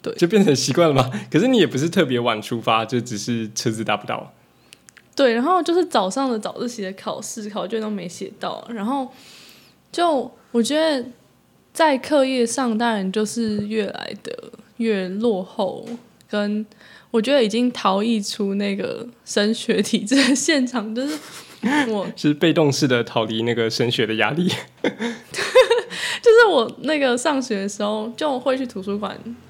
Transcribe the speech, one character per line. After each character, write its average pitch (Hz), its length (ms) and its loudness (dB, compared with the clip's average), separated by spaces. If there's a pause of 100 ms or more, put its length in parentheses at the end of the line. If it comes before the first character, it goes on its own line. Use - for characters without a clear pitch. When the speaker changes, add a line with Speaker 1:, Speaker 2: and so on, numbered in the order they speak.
Speaker 1:
对。 - 120 -6
Speaker 2:
就 175 140 2
变 202 180 4
成 143 100 6
习 - 160 -2
惯 170 160 4
了 147 60 4
吗？ 131 180 4 (200)
可 151 80 4
是 233 80 4
你 262 100 4
也 175 80 6
不 113 100 -6
是 151 140 0
特 175 160 2
别 123 140 0
晚 117 200 0
出 113 220 -6
发， 113 240 2
就 120 160 -2
只 110 160 -8
是 113 360 -4
车 - 180 -2
子 110 120 -6
搭 104 140 0
不 - 80 -10
到。 - 260 -8 (840)
Speaker 1:
对， 254 180 4
然 233 80 0
后 349 220 2
就 339 100 0
是 349 120 4
早 208 240 0
上 269 200 -2
的 226 80 -2
早 208 220 -6
自 240 80 -4
习 233 140 -8
的 190 100 -6
考 196 300 -8
试、 214 280 -12
考 196 160 -6
卷 220 140 -6
都 214 100 -6
没 196 160 -8
写 180 320 -12
到， - 320 -8
然 214 160 -8
后 262 240 -4 (800)
就 330 400 0 (220)
我 233 100 2
觉 269 160 2
得 302 280 0 (680)
在 302 260 4
课 277 280 2
业 254 200 2
上 233 320 -2
当 233 120 0
然 196 240 -2
就 214 120 0
是 214 400 -2
越 214 220 -2
来 - 340 -10
的 - 160 -10 (380)
越 208 320 0
落 202 340 0
后， - 460 -6 (400)
跟 208 380 -2 (460)
我 226 100 2
觉 240 100 0
得 285 100 6
已 220 60 4
经 240 240 0
逃 196 320 0
逸 226 180 0
出 196 340 -4
那 202 200 -2
个 185 320 -6 (160)
升 214 300 0
学 202 280 0
体 196 180 0
制 208 180 0
的 262 180 4
现 277 320 0
场， 220 260 -6
就 262 140 -4
是 302 100 -6 (720)
我 196 220 -2
Speaker 2:
<laughs> - 40 -16
是 147 180 2
被 156 200 2
动 151 180 4
式 135 160 0
的 120 160 2
逃 113 220 0
离 113 180 -4
那 120 100 0
个 113 160 0
升 117 200 0
学 117 160 0
的 110 100 -2
压 107 160 2
力。 175 160 0
<laughs> - 340 -6
Speaker 1:
就 - 1500 2
是 466 180 10
我 254 220 2 (100)
那 302 160 0
个 254 200 2
上 277 240 0
学 240 200 -2
的 202 80 -4
时 208 140 -6
候 214 340 -4
就 285 220 -2
会 262 180 0
去 269 80 -4
图 202 160 -10
书 202 160 -6
馆 202 200 -8 (320)